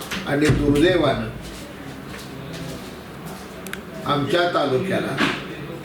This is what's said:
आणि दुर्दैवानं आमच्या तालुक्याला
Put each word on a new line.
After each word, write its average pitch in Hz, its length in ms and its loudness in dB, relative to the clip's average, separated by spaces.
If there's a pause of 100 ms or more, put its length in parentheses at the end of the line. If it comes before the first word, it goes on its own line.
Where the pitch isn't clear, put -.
(280)
आणि 147 180 4
दुर्दैवानं 143 840 6 (2750)
आमच्या 165 420 4
तालुक्याला 143 600 2 (680)